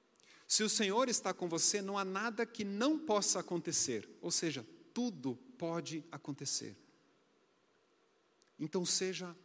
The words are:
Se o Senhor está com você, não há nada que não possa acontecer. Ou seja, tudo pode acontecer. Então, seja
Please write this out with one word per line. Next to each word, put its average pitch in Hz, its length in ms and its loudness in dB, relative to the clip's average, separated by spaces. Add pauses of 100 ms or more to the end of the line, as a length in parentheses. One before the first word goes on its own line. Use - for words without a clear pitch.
(480)
Se - 140 6
o 214 80 2
Senhor 220 400 4
está 190 240 0
com 180 160 -4
você, 165 320 2
não 196 160 -2
há 196 60 0
nada 214 420 -2
que 226 180 -6
não 233 340 2
possa 208 420 2
acontecer. 160 680 -2 (140)
Ou 165 80 -4
seja, 139 360 0 (280)
tudo 147 440 -2 (200)
pode 165 520 -4
acontecer. 139 640 -6 (1800)
Então, 175 280 -2
seja 180 580 0